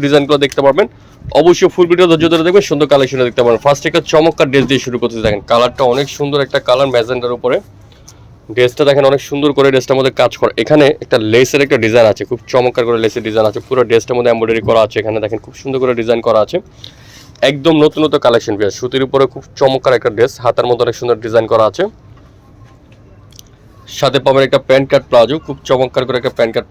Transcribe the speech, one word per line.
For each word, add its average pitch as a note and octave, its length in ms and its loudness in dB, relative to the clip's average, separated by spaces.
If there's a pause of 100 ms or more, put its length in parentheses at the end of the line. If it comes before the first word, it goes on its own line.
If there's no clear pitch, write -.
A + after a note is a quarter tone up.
ডিজাইনগুলো C#3+ 400 2
দেখতে C#3+ 200 -4
পারবেন। D3 200 2 (560)
অবশ্যই F3 320 4
ফুল F3+ 180 2
ভিডিও F3 200 4
ধৈর্য D#3+ 220 2
ধরে D#3+ 120 2
দেখবেন, F#3+ 240 2
সুন্দর D3 240 0
কালেকশনে C3 340 2
দেখতে A#2+ 180 -2
পারবেন। A#2 200 2
ফার্স্ট C#3 240 0
একটা D#3+ 120 -2 (100)
চমৎকার D#3+ 400 2
ড্রেস C3+ 180 2
দিয়ে C3 160 0
শুরু B2 160 -6
করতে A#2 240 -4
দেখেন, G#2 160 -2 (100)
কালারটা A#2+ 320 0 (100)
অনেক C3+ 140 -2 (100)
সুন্দর C#3+ 280 -4
একটা C3+ 220 -2
কালার C3+ 280 2
ম্যাজেন্ডার A#2+ 420 -4
উপরে। B2 200 -2 (1000)
ড্রেসটা B2 340 0
দেখেন, C#3 220 4
অনেক C#3 180 0
সুন্দর C#3+ 280 -2
করে C#3 160 4
ড্রেসটার C3 260 0
মধ্যে C3 220 -2
কাজ A#2+ 180 0
করা। A2 120 0 (120)
এখানে D3+ 220 2 (180)
একটা C3+ 140 -2 (140)
লেসের B2+ 340 2
একটা C3+ 200 0
ডিজাইন A2+ 260 4
আছে, G2+ 180 -6
খুব A#2+ 100 -6 (120)
চমৎকার B2 360 0
করে A#2 160 0
লেসের A2 240 -4
ডিজাইন A2 240 0
আছে, A2+ 160 -8
পুরো B2+ 220 0
ড্রেসটার A#2 280 0
মধ্যে A#2+ 160 2
এমব্রয়ডারি A2+ 360 -2
করা A2+ 160 4
আছে। G#2+ 160 -6
এখানে A2 220 -4
দেখেন, G#2+ 220 -6
খুব B2 160 -20
সুন্দর C3+ 220 -6
করে B2+ 180 0
ডিজাইন A2+ 260 -2
করা A2 180 2
আছে, - 120 -6 (920)
একদম D3 240 0 (100)
নতুন D#3 220 2
নতুন D3 200 0
কালেকশন A#2 320 0
ভিউয়ার্স। G#2 220 -2
সুতির C3 280 -4
উপরে C3+ 160 0 (100)
খুব - 100 -16 (160)
চমৎকার C3+ 380 2
একটা A#2 180 -2
ড্রেস, A#2 180 0 (100)
হাতার B2 260 -4
মধ্যে A#2+ 160 -2
অনেক A#2 140 -4
সুন্দর A#2+ 160 -2 (100)
ডিজাইন A2+ 280 0
করা A2 180 2
আছে। E3+ 140 -4 (2250)
সাথে C3+ 260 0
পাবেন C3+ 220 4
একটা C#3 200 2
প্যান্ট C3+ 240 2
কাট C#3 180 2
প্লাজো, A#2+ 260 4 (100)
খুব C#3 120 -10 (120)
চমৎকার C3 380 0
করে B2+ 140 -4
একটা B2 160 -4
প্যান্ট A2+ 180 -2
কাট A#2 160 -6